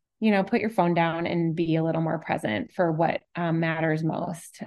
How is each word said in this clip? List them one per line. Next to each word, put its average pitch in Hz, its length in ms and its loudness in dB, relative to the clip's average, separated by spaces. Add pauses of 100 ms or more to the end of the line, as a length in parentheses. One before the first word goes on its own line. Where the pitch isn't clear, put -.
(200)
you 220 100 4
know, 196 140 4
put 226 160 0
your 220 100 -2
phone 175 240 2
down 165 320 0
and 170 300 0
be 165 180 0
a 160 80 2
little 160 200 0
more 160 180 -2
present - 520 -4
for 170 200 2
what, 165 300 0 (120)
um, 165 240 0
matters 160 460 0
most, - 640 -6